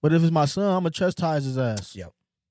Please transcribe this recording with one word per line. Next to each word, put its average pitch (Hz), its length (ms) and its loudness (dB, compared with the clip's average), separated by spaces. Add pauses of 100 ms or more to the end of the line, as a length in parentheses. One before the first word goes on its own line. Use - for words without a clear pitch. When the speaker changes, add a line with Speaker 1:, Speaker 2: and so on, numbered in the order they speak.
Speaker 1:
But 151 100 2
if 165 100 4
it's 165 100 4
my 156 120 4
son, 190 320 0
I'ma 175 140 -2
chastise 160 540 -2
his 131 140 -4
ass. 110 380 -4
Speaker 2:
Yep. 85 160 -12 (380)